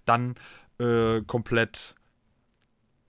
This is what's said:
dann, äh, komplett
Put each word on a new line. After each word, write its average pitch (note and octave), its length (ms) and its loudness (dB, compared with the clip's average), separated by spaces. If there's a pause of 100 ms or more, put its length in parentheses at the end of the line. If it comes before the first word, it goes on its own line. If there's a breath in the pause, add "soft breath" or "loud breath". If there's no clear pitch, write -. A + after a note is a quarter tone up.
dann, A#2+ 300 2 (440 loud breath)
äh, A#2 420 2
komplett - 720 -2 (1160)